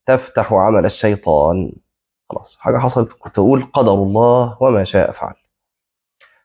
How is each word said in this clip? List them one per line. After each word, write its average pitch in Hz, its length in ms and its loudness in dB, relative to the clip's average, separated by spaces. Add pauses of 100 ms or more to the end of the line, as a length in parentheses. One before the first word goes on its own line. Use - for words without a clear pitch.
تفتح 127 480 -2
عمل 98 320 2
الشيطان.'" 85 880 0 (560)
خلاص، - 300 -16
حاجة 120 180 -4
حصلت 127 360 -2
كنت - 220 -20
تقول: 127 280 2
'قدر 120 300 0
الله 113 680 0
وما 113 200 2
شاء - 280 0
فعل'. - 240 -12 (1080)